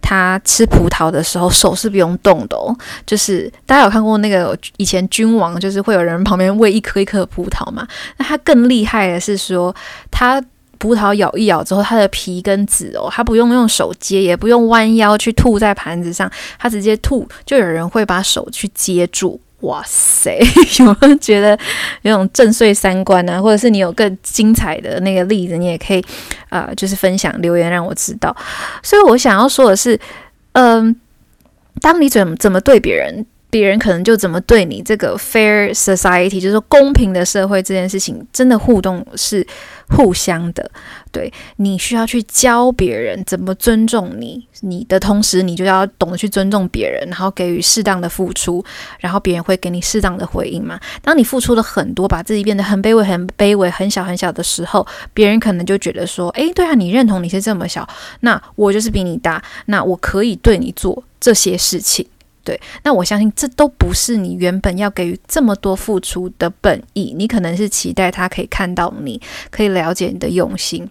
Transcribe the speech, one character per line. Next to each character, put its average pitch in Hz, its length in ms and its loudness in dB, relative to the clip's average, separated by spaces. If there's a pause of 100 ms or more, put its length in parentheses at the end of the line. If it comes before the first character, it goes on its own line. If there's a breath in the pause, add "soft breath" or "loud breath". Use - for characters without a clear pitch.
他 185 420 0
吃 - 220 2
葡 170 240 4
萄 160 200 -2
的 156 140 -2
时 - 140 -4
候 175 120 0
手 180 240 2
是 214 160 -4
不 196 60 -4
用 175 220 2
动 165 320 2
的 - 80 -4
哦， 220 180 -4 (300 loud breath)
就 214 100 -2
是 202 340 -2 (160)
大 262 120 4
家 285 80 6
有 202 40 4
看 220 140 2
过 214 140 2
那 208 120 0
个 185 260 0 (200)
以 202 80 -4
前 185 240 -2
君 226 300 2
王， 175 200 -2
就 196 140 -4
是 196 100 -2
会 220 120 0
有 180 100 2
人 170 180 -2
旁 196 160 2
边 190 200 2
喂 220 120 6
一 208 120 0
颗 - 180 -4
一 196 60 2
颗 196 220 -2
葡 180 220 -8
萄 - 220 -4
嘛， - 160 -12 (300 loud breath)
那 269 80 -4
他 302 140 -2
更 247 280 6
厉 233 180 2
害 208 220 0
的 175 100 -2
是 196 200 -4
说， 180 360 -2 (380 loud breath)
他 254 320 0 (360)
葡 220 140 0
萄 202 200 2
咬 208 240 0
一 220 80 0
咬 175 180 0
之 - 100 -6
后， 202 80 0
它 220 160 -2
的 208 120 4
皮 180 320 -8
跟 202 260 0
籽 - 300 -4
哦， - 120 -6
他 - 140 -4
不 226 140 2
用 240 160 4
用 240 160 4
手 180 320 -2
接， 190 200 0
也 175 140 2
不 202 140 -2
用 233 180 4
弯 226 300 4
腰 214 200 4
去 220 140 -2
吐 226 260 4
在 202 160 2
盘 175 300 -6
子 170 80 -6
上， 185 180 -4 (300 loud breath)
他 240 100 -2
直 208 120 -4
接 214 160 2
吐， - 280 -2 (200 loud breath)
就 277 100 -2
有 233 100 4
人 165 240 -2
会 220 160 0
把 185 160 -2
手 - 300 -4
去 - 240 -8
接 175 320 0
住。 - 320 -4 (220)
哇 147 240 -6
塞， - 540 -2 (180)
<laughs> - 220 6
有 254 60 10
没 208 220 6
有 285 100 8
觉 208 220 2
得 208 160 6 (460 loud breath)
有 214 140 2
种 190 180 2
震 226 180 6
碎 226 220 4
三 190 320 0
观 180 240 4
啊？ 175 100 -2
或 220 120 4
者 214 40 6
是 233 140 2
你 208 80 4
有 180 140 0
更 196 320 0
精 220 280 2
彩 180 300 0
的 - 200 -6
那 190 120 -2
个 180 120 0
例 190 220 -2
子， 175 80 -6
你 175 120 -2
也 170 100 -4
可 - 160 -4
以， 180 100 0 (460 loud breath)
呃， - 240 -6
就 202 140 -6
是 196 80 -4
分 190 200 0
享 190 160 -2 (120)
留 170 120 0
言 170 140 2
让 175 160 -2
我 - 80 -6
知 - 220 -6
道。 - 200 -4 (460 loud breath)
所 - 160 2
以 415 60 8
我 240 120 6
想 226 240 2
要 247 80 4
说 262 220 4
的 190 60 4
是， 226 240 0 (540 loud breath)
嗯， 226 460 4 (800)
当 330 220 4
你 277 80 4
怎-， 185 280 2
怎 202 140 2
么 185 80 2
对 240 200 6
别 - 160 -2
人， 78 280 -4 (280)
别 208 160 2
人 196 100 2
可 214 140 0
能 175 120 -2
就 226 140 4
怎 196 100 -2
么 170 140 -2
对 214 240 4
你。 117 160 -10
这 214 160 -2
个 170 200 -2
fair 214 580 0
society， 185 640 2
就 185 80 -2
是 196 40 0
说 214 100 2
公 277 300 6
平 247 220 4
的 180 100 0
社 190 240 0
会 196 140 0
这 190 140 -4
件 185 120 -2
事 190 120 -4
情， - 340 -8
真 254 160 4
的 233 80 6
互 208 240 4
动 185 240 -4 (100)
是 - 300 -2 (440 loud breath)
互 226 220 4
相 170 420 -4
的。 - 180 -10 (400 loud breath)
对， - 200 -8 (260 loud breath)
你 196 200 0
需 - 160 -4
要 226 140 0
去 233 160 -2
教 247 480 2
别 180 260 -2
人 113 300 -6
怎 185 100 -4
么 185 180 -4
尊 220 300 2
重 190 320 -2
你， - 300 -14 (140)
你 190 240 -8
的 190 120 0
同 202 240 2
时， 185 220 0
你 175 100 -2
就 180 120 -4
要 190 200 2
懂 180 240 -4
得 180 80 -8
去 208 120 -4
尊 196 200 -2
重 202 200 0
别 101 200 -4
人， 64 200 -6
然 - 100 -12
后 190 120 -2
给 180 200 -6
予 175 100 -4
适 214 220 0
当 185 160 0
的 175 80 -6
付 185 240 -4
出， 175 320 -4 (360 loud breath)
然 175 120 -6
后 202 80 -2
别 185 140 -2
人 170 100 -4
会 185 140 0
给 185 120 -8
你 175 120 -6
适 - 180 -2
当 185 180 -2
的 180 80 -8
回 - 220 -6
应 - 160 -8
嘛。 165 160 -10 (240 loud breath)
当 311 140 2
你 262 40 4
付 254 160 0
出 240 160 0
了 226 80 2
很 - 320 -4
多， 185 140 -2
把 170 160 -2
自 214 100 -6
己 208 80 -2
变 208 140 -2
得 196 80 -2
很 196 180 -2
卑 220 140 2
微、 220 80 4
很 180 240 -2 (100)
卑 208 200 2
微、 180 120 2
很 190 220 -4
小、 190 100 -4
很 180 140 -6
小 180 160 -4
的 - 100 -8
时 - 220 -6
候， 196 240 -2 (260 loud breath)
别 214 140 4
人 214 100 2
可 220 140 0
能 175 140 -4
就 196 120 0
觉 190 140 -6
得 - 160 -6
说 175 220 -6 (100)
：“诶， 320 140 0
对 359 120 2
啊， 320 80 0
你 180 180 2
认 247 140 4
同 196 160 2
你 175 60 -6
是 190 140 -2
这 220 120 -2
么 175 140 -6
小， - 180 -8 (360 loud breath)
那 233 200 0 (140 loud breath)
我 208 160 2
就 208 80 0
是 226 100 -4
比 208 140 -2
你 170 140 -6
大， 165 260 -4 (220 loud breath)
那 202 180 -2
我 180 140 -2
可 - 260 -4
以 233 140 -2
对 214 200 2
你 170 160 -6
做 - 300 -6 (160)
这 240 140 4
些 180 240 0
事 - 220 -2
情。” - 280 -4 (360)
对， - 160 -8 (240 loud breath)
那 294 80 2
我 180 140 2
相 208 140 -2
信 214 160 2
这 294 140 -4
都 294 180 2
不 175 260 0
是 - 240 -2
你 180 160 -4
原 180 280 -2
本 185 140 -2
要 202 140 -2
给 185 160 -6
予 175 220 -6
这 320 160 -2
么 208 140 2
多 190 180 -2
付 196 240 -4
出 180 280 -8 (120)
的 170 100 -2 (120)
本 185 200 0 (120)
意， - 220 -6
你 196 120 -4
可 233 140 -2
能 170 140 -4
是 202 140 -2
期 180 240 -6
待 185 160 0
他 185 180 -6
可 180 140 -8
以 - 60 -8
看 180 260 -6
到 175 180 -2 (120)
你， 180 180 -10 (300 loud breath)
可 - 120 -6
以 208 40 2
了 175 260 -2
解 180 140 -4
你 185 100 -8
的 180 100 -6
用 175 300 -2
心。 170 340 -8